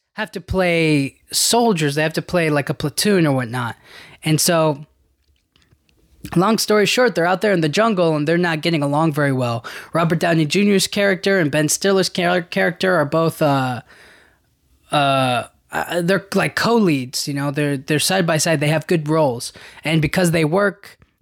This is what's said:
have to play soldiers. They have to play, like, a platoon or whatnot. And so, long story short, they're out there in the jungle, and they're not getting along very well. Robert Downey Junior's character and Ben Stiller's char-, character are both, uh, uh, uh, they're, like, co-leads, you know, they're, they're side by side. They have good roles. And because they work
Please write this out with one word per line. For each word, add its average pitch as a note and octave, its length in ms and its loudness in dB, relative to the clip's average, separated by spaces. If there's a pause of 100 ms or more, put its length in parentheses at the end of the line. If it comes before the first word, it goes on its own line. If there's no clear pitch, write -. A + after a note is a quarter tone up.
(140)
have G#3+ 180 -8
to F#3+ 100 -10
play E3 760 0 (140)
soldiers. F#3 640 0
They D#3 80 0
have D#3+ 100 -2
to E3 80 -4
play, E3 280 0
like, D3 200 0
a D3+ 40 -2
platoon E3+ 540 0
or C#3 80 2
whatnot. B2 400 -4 (480)
And D#3 160 2
so, D#3+ 460 0 (1500)
long G3 240 2
story G#3+ 260 2
short, A#3+ 300 0
they're E3+ 100 0
out F#3 160 0
there G#3 120 2
in F3 80 2
the D#3 80 0
jungle, F3+ 460 2
and D3 120 -2
they're E3+ 100 2
not E3+ 240 -2
getting E3 220 0
along D3 300 0
very C#3+ 200 0
well. A#2+ 320 -4 (280)
Robert E3 260 0
Downey E3+ 260 2
Junior's G3 400 2
character G3 540 0
and D3+ 100 0
Ben D3+ 200 0
Stiller's F#3+ 400 0
char-, F3 340 -2
character F#3 500 -2
are D#3 120 2
both, D#3+ 360 0
uh, C3 400 0 (1120)
uh, C3+ 560 0 (240)
uh, D#3+ 300 -4
they're, F3+ 320 0
like, E3 220 -2
co-leads, E3 720 0
you D3 80 -6
know, C#3+ 160 -4
they're, C#3+ 260 -2
they're D3 220 -2
side F#3 260 0
by E3 120 0
side. D3+ 220 0
They D3 100 0
have D#3 180 -2
good E3 200 0
roles. D3 460 0 (300)
And D#3 180 0
because E3+ 300 0
they E3 120 0
work F#3+ 540 -2 (240)